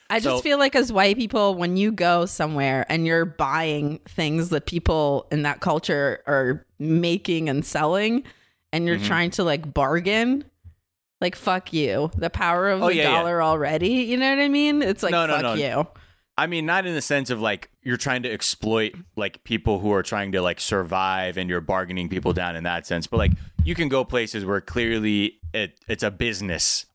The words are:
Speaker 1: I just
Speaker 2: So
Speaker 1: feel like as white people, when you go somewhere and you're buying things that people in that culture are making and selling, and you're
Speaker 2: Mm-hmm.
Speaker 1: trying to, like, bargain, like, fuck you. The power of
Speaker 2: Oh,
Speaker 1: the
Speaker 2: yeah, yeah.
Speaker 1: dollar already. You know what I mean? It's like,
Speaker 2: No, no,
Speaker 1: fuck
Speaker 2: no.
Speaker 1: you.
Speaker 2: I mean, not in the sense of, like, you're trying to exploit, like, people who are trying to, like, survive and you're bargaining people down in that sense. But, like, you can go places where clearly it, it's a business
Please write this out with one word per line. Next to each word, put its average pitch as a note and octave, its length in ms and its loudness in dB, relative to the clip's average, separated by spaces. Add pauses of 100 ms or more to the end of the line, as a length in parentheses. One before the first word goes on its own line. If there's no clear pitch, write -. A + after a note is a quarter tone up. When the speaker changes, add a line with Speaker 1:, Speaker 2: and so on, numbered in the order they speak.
(100)
Speaker 1:
I A3 100 0
just B3+ 160 0
Speaker 2:
So B3+ 60 -4
Speaker 1:
feel C#4+ 160 2
like C#4 180 2
as B3 160 2
white G3+ 240 4
people, G#3 380 2
when F3 240 0
you G#3+ 140 2
go F3 340 2
somewhere C#3 640 0
and E3 160 0
you're E3 180 2
buying D3 840 -2
things D#3+ 440 -2
that D3+ 160 -2
people D#3 680 0
in D3 120 0
that D3 160 -2
culture D3 680 0
are C3+ 400 0 (120)
making E3 680 0
and C#3 160 0
selling, G3+ 580 0 (480)
and E3 160 -2
you're E3+ 100 2
Speaker 2:
Mm-hmm. G3+ 100 -2
Speaker 1:
trying F3 240 0
to, F#3+ 140 -2
like, D#3 280 -2
bargain, G3+ 720 2 (800)
like, F3+ 140 -2
fuck F#3 360 -2
you. D3 420 0
The E3 140 -2
power F3 400 0
of F#3+ 140 0
Speaker 2:
Oh, F3 60 4
Speaker 1:
the F3+ 80 2
Speaker 2:
yeah, D#3 80 4
yeah. C#3+ 80 4
Speaker 1:
dollar E3+ 300 2
already. D#3 460 2
You B3 300 0
know C4 100 2
what C#4 160 2
I C#4+ 40 2
mean? D4 340 2
It's G3 200 0
like, F3 100 0
Speaker 2:
No, E3+ 120 2
no, D#3 120 0
Speaker 1:
fuck C#3+ 60 0
Speaker 2:
no. A#2+ 120 0
Speaker 1:
you. B2+ 320 0 (520)
Speaker 2:
I D#3 80 2
mean, E3 200 -2
not F#3 200 0
in F3 80 -4
the D3+ 80 -2
sense C#3 280 0
of, A#2 100 -2
like, G#2+ 280 -2 (140)
you're B2 140 -2
trying B2+ 260 -2
to A#2+ 100 -4
exploit, A2 600 -2 (220)
like, G2+ 260 -6
people A2 380 -2
who G#2 120 0
are F#2+ 120 2
trying G2+ 280 -4
to, F#2 80 2
like, F2 200 0
survive F#2 760 -2
and F2+ 140 -2
you're F2 100 0
bargaining F2+ 480 -4
people F2+ 240 0
down F2 240 -4
in E2 60 -10
that E2+ 240 -4
sense. E2+ 220 -4
But, - 80 -4
like, G2 160 4 (320)
you E3+ 100 0
can E3 140 -2
go C3 160 2
places A2+ 400 -2
where G2 160 -2
clearly G#2+ 800 0 (120)
it, G#2+ 360 -4
it's A2+ 160 -4
a G#2 80 0
business F#2+ 840 -2